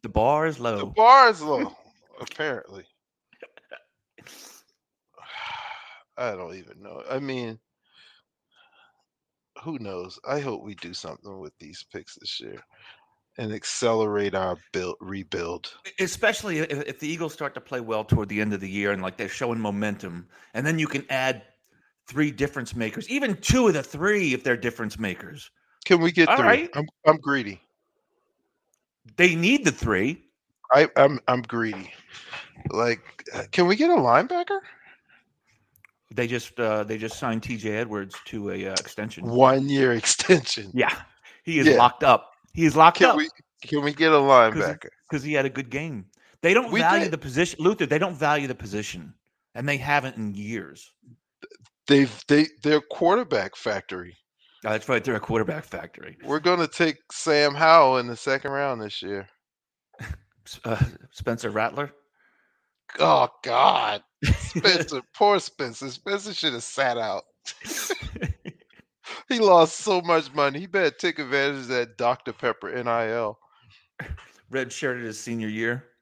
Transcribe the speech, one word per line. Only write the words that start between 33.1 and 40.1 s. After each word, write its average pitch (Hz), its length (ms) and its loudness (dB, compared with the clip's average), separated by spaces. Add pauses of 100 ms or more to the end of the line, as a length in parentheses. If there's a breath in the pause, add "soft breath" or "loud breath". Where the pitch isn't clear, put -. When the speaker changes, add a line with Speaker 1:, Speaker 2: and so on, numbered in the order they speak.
Speaker 2:
uh, - 180 -8
can 180 140 4
we 190 100 4
get 311 140 2
a 349 60 6
linebacker? 269 640 2 (1500 soft breath)
Speaker 1:
They 120 140 -2
just, 120 320 -8
uh, 107 240 0
they 110 140 -6
just 107 200 -8
signed 113 240 -4
T 120 140 -8
J 107 220 -6
Edwards 104 380 -6 (100)
to 101 260 -8
a, 95 160 -8
uh, 95 60 -8
extension. 107 520 -10
Speaker 2:
One-year 131 680 4
<laughs> 113 80 -2
extension. - 720 2